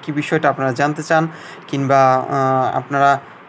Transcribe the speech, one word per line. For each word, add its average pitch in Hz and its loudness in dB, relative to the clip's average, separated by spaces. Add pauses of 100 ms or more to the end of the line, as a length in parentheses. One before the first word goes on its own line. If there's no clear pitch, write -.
কী - -10
বিষয়টা 151 0
আপনারা 135 -2
জানতে 147 -2
চান, 160 0 (400)
কিংবা, 135 2
আহ, 131 0
আপনারা 139 2 (300)